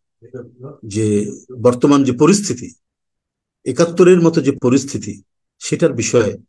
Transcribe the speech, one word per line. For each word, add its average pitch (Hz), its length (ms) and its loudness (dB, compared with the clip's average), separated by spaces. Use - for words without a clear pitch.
যে 104 480 -4
বর্তমান 139 420 2
যে 139 80 0
পরিস্থিতি, 151 640 0
একাত্তরের 170 560 4
মতো 165 200 2
যে 139 100 0
পরিস্থিতি, 123 600 -2
সেটার 156 340 -2
বিষয়ে 107 440 -2